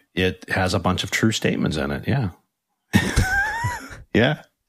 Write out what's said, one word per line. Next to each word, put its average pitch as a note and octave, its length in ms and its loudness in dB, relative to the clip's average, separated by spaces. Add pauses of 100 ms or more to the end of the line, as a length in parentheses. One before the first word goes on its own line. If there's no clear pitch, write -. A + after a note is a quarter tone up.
(140)
it F#2 360 -2
has F2+ 240 0
a F#2+ 60 0
bunch F#2 240 0
of - 80 -8
true A2 200 2
statements - 460 0
in C#2+ 140 -2
it. - 160 -6
Yeah. A#2 220 2 (640)
<laughs> - 60 6 (1160)
Yeah, B2+ 280 2 (260)